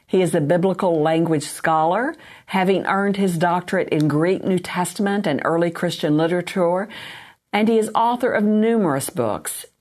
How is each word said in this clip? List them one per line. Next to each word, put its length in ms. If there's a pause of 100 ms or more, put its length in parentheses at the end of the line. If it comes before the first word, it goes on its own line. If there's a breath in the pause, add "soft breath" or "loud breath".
He 160
is 120
a 60
biblical 600
language 400
scholar, 720 (320 loud breath)
having 400
earned 320
his 180
doctorate 540
in 180
Greek 340
New 160
Testament 680
and 180
early 260
Christian 460
literature, 720 (640 loud breath)
and 160
he 100
is 160
author 380
of 100
numerous 680
books, 560 (140)